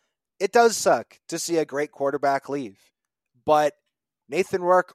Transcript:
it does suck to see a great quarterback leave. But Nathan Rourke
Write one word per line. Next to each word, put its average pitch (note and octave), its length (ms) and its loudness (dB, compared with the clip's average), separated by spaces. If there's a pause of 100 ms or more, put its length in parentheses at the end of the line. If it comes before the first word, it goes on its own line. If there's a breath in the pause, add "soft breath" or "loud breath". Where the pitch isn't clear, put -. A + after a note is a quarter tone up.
(380)
it G3 140 -4
does A#3 240 4
suck C3 420 -2 (100)
to E3 100 -8
see E3+ 200 -2
a D3+ 80 0
great D3 240 -6
quarterback C#3 580 -2
leave. C3+ 300 -10 (640)
But D3+ 300 2 (540)
Nathan F3+ 340 -4
Rourke F3+ 320 2